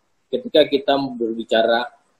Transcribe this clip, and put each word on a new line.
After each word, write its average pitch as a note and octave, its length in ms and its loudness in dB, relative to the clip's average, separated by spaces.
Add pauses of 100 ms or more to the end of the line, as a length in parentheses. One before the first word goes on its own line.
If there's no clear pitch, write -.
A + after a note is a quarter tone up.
(260)
Ketika C#3 400 2
kita C#3 320 0 (160)
berbicara A#2 720 0 (340)